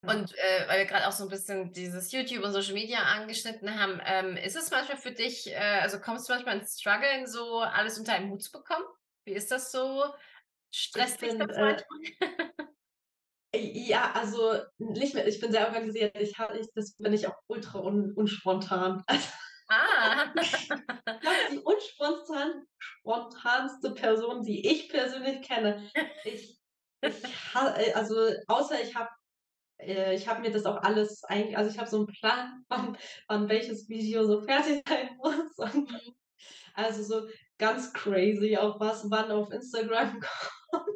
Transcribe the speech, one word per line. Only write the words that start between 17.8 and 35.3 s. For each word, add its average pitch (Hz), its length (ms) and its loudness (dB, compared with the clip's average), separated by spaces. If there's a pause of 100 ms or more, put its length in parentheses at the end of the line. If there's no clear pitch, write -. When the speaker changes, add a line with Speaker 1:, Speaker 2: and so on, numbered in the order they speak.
Speaker 1:
un-, 202 340 0
unspontan. 190 920 0
<laughs> - 340 0 (260)
Speaker 2:
Ah. 247 680 4
<laughs> - 680 -2 (180)
Speaker 1:
Ich - 20 -
glaube, 359 280 4
die 285 100 -4
unspontan-, 311 1040 0 (140)
spontanste - 1160 -2
Person, 233 480 2
die 208 240 -2
ich 302 220 4
persönlich 262 540 -2
kenne. 208 460 0 (360)
Ich, - 340 -12 (440)
ich 262 220 -2
Speaker 2:
<laughs> - 300 -10
Speaker 1:
ha-, 269 240 4
äh, 226 160 4
also 220 200 0 (340)
außer 269 340 4
ich - 140 -6
habe, 226 120 -4 (720)
äh, 190 360 0
ich 196 140 -2
habe - 140 0
mir 226 100 0
das 208 140 0
auch 190 160 -2
alles 208 420 2
einge-, 208 320 0
also 208 140 2
ich 214 80 -8
habe 220 120 -4
so 214 120 2
'n 208 60 2
Plan, 247 580 -2
<laughs> - 40 -10
wann, 233 280 -2 (300)
wann 208 200 2
welches 220 400 0
Video 220 380 2
so 214 160 4
<laughs> - 60 -8
fertig 285 400 4
sein 262 300 0
muss 302 400 0